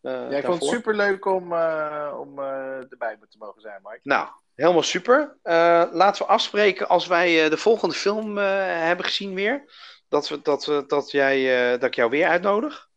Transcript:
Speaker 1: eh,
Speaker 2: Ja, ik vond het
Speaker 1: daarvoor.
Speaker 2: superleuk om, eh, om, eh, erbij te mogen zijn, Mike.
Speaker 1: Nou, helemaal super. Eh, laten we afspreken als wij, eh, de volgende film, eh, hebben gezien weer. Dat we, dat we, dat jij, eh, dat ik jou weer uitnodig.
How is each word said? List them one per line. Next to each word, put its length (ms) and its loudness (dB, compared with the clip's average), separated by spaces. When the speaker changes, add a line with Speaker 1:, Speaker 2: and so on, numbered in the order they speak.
Speaker 1:
eh, 120 -10
Speaker 2:
Ja, 60 -8
ik 120 -10
vond 40 -4
het 100 -2
Speaker 1:
daarvoor. 240 -2
Speaker 2:
superleuk 560 0
om, 280 -2
eh, 680 -4
om, 180 -14
eh, 520 -8
erbij 260 -8
te 100 -20
mogen 220 -18
zijn, 220 -18
Mike. 200 -18
Speaker 1:
Nou, 260 -2
helemaal 280 2
super. 600 0
Eh, 500 4
laten 300 2
we 60 -6
afspreken 600 2
als 180 2
wij, 380 4
eh, 60 2
de 60 0
volgende 380 2
film, 440 -4
eh, 60 0
hebben 380 0
gezien 300 -6
weer. 300 -2
Dat 200 0
we, 140 -8
dat 220 -2
we, 220 -2
dat 240 -2
jij, 540 2
eh, 60 2
dat 80 0
ik 60 -4
jou 160 2
weer 180 2
uitnodig. 680 -2